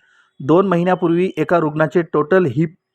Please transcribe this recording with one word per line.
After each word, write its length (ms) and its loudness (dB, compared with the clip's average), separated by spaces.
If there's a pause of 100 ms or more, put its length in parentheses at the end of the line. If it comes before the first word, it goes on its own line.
(400)
दोन 280 2
महिन्यापूर्वी 720 0
एका 200 0
रुग्णाचे 440 0
टोटल 440 0
हिप 300 -2 (200)